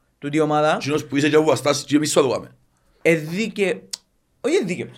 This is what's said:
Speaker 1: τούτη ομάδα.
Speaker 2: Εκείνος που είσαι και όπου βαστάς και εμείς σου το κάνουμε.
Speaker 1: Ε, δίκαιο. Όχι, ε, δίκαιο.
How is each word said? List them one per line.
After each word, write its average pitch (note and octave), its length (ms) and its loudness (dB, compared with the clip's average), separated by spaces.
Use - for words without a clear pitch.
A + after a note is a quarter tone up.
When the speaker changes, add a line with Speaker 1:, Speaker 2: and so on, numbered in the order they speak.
Speaker 1:
τούτη D3 220 -4
ομάδα. D3+ 360 2
Speaker 2:
Εκείνος C#3+ 300 -4
που C3+ 120 -6
είσαι D3 120 2
και D3 80 4
όπου D#3 100 4
βαστάς C#3 360 0
και C#3 120 -2
εμείς D3+ 160 0
σου F3 100 4
το C3+ 80 4
κάνουμε. G2 200 -6
Speaker 1:
Ε, E3 140 4
δίκαιο. F3+ 680 -4
Όχι, C#4+ 140 -2
ε, F#4+ 100 0
δίκαιο. D#3+ 220 -6